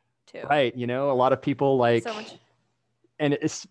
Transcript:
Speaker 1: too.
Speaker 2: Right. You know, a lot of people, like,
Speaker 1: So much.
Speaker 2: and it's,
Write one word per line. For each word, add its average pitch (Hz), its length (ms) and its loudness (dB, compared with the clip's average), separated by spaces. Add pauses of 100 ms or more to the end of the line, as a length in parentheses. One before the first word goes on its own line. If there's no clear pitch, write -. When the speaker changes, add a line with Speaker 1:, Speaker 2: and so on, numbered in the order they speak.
(260)
Speaker 1:
too. - 220 -16
Speaker 2:
Right. 139 280 0
You 123 100 -6
know, 135 240 -2
a - 20 2
lot 127 200 4
of 127 80 -2
people, 135 380 0
like, 120 240 4
Speaker 1:
So 226 100 -8
much. 214 240 -12 (840)
Speaker 2:
and 147 160 2
it's, - 360 -4